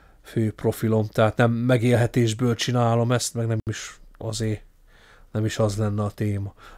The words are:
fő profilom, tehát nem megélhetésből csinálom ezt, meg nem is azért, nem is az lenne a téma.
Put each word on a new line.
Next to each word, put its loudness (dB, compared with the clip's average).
fő -2
profilom, 0
tehát 2
nem 4
megélhetésből 2
csinálom 0
ezt, -2
meg -4
nem -2
is -12
azért, -6
nem -2
is -4
az 0
lenne -2
a -4
téma. -4